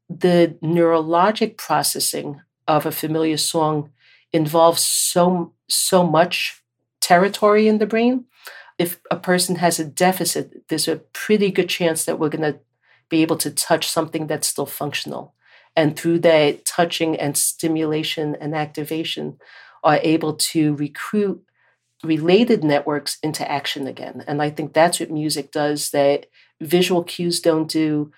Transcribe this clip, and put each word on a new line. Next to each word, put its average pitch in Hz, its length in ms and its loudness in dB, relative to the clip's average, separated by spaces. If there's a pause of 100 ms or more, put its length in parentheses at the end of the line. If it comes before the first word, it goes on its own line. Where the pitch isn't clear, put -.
the 175 540 2
neurologic 170 960 2
processing 147 840 -4 (260)
of 165 180 2
a 156 60 -4
familiar 160 460 -2
song 151 520 -2 (420)
involves 165 520 4
so, 180 680 0 (140)
so - 380 2
much 165 560 0 (380)
territory 208 680 4
in 214 80 4
the 214 80 -2
brain, 240 400 0 (520)
if 175 220 -4 (100)
a 175 60 -2
person 180 400 0
has 170 240 2
a 160 60 -4
deficit, 175 800 -2
there's 156 200 -4
a 156 100 -2
pretty - 520 0
good 190 200 0
chance 160 340 -2
that 156 160 -4
we're 151 100 -2
gonna 151 300 -4 (480)
be 160 140 2
able 160 160 0
to 151 120 -6
touch - 380 -2
something 160 400 -4
that's 151 200 -4
still - 180 -6
functional. - 680 -8 (420)
And 156 200 2
through 170 240 0
that 156 460 4
touching 170 500 -2
and 143 220 -4
stimulation 156 1040 -2
and 151 140 -6
activation 151 840 -6 (440)
are 151 180 4
able 160 320 0
to 151 420 0
recruit 175 680 -4 (600)
related 175 600 2
networks 147 600 0
into 156 260 -6
action 143 380 -6
again. 127 400 -12
And 147 140 -2
I 151 80 0
think 151 240 -8
that's 165 260 4
what - 100 -6
music 151 420 -4
does 147 400 -2
that 143 340 2 (340)
visual 175 440 2
cues 175 360 -4
don't 156 300 0
do, 151 480 -2